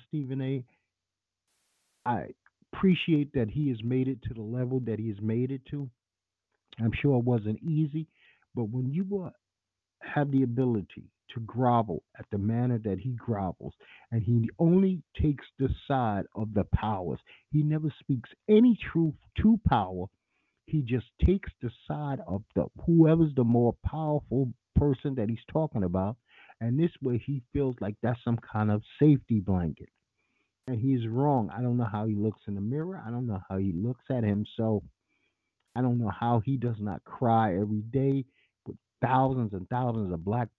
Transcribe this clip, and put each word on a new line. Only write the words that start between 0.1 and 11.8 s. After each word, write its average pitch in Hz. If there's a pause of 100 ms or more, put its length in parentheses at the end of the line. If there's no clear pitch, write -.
A. 131 (1400)
I 104 (440)
appreciate 160
that 117
he 147
has 110
made 127
it 131
to 113
the 113
level 123
that 110
he 113
has 101
made 113
it 135
to. 143 (920)
I'm 113
sure 139
it 120
wasn't 110
easy, 156 (480)
but 120
when 127
you, 190
uh, 147 (720)
have 143
the 135
ability 120 (220)
to 117
grovel 117 (140)